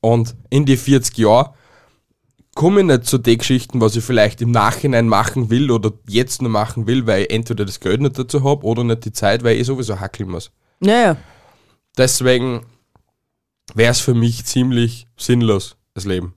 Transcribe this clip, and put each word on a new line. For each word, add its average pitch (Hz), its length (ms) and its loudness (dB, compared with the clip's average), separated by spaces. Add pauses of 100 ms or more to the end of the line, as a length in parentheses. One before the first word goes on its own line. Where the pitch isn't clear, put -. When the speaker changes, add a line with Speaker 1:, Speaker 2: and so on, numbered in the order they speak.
Speaker 1:
Und 113 340 0 (140)
in 143 160 2
die 135 100 4
vierzig 131 420 0
Jahre 113 360 4 (1000)
komme 190 280 4
ich 185 40 4
nicht 131 200 2
zu 135 120 0
den 120 200 2
Geschichten, 123 420 -2
was 110 160 2
ich 117 80 -4
vielleicht 110 380 0
im 117 100 0
Nachhinein 117 560 2
machen 107 420 0
will 127 220 2
oder 110 220 0 (160)
jetzt 117 320 -2
noch 123 80 -2
machen 107 380 -4
will, 120 200 0
weil 101 160 0
ich - 60 -4
entweder 113 340 -4
das 98 160 -8
Geld 104 220 -2
nicht 139 180 -2
dazu 131 240 -2
hab 143 220 0
oder 113 180 -2
nicht 113 220 -2
die 107 80 -10
Zeit, 117 320 0
weil 113 120 2
ich 120 80 -2
sowieso 120 320 -6
hackeln 95 320 -10
muss. 85 220 -10 (300)
Speaker 2:
Ja, 214 200 4
ja. 175 160 2 (800)
Speaker 1:
Deswegen 127 680 0 (1080)
wär's 117 280 2
für 131 120 0
mich 117 320 0
ziemlich 120 680 -2
sinnlos, 113 640 0 (160)
das 92 100 -12
Leben. 92 340 -6